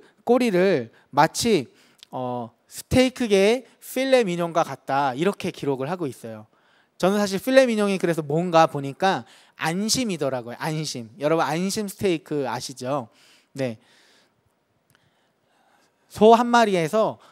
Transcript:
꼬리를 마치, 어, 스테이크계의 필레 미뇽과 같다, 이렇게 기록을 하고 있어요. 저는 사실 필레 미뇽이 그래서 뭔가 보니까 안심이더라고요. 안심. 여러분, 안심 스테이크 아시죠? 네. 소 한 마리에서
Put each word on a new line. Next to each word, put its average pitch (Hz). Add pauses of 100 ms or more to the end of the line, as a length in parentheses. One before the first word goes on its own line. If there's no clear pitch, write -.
(240)
꼬리를 190 (180)
마치, 156 (440)
어, 123 (160)
스테이크계의 240 (280)
필레 262
미뇽과 170
같다, 139
이렇게 139
기록을 135
하고 175
있어요. 113 (500)
저는 190
사실 196
필레 262
미뇽이 208
그래서 170
뭔가 165
보니까 143 (320)
안심이더라고요. 160
안심. 147 (100)
여러분, 156
안심 190
스테이크 156
아시죠? 127 (420)
네. 127 (2250)
소 220
한 233
마리에서 208 (120)